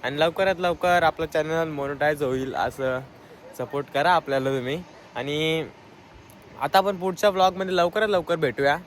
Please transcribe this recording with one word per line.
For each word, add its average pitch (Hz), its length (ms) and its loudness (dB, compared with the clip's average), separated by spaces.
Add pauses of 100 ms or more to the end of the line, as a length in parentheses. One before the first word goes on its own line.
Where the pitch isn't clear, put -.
आणि 139 160 -4
लवकरात 175 400 2
लवकर 175 440 2
आपलं 160 220 0
चॅनल 160 440 0
मॉनिटाईज 147 540 -2
होईल 131 320 -2
असं 131 440 -2 (580)
सपोर्ट 139 360 -6
करा 151 180 2
आपल्याला 135 380 2
तुम्ही. 135 320 -4 (340)
आणि 151 500 -2 (960)
आता 151 160 2
आपण 190 200 2
पुढच्या 190 320 0
व्लॉगमध्ये 185 460 0
लवकरात 180 340 2
लवकर 180 260 0
भेटूया. 156 520 0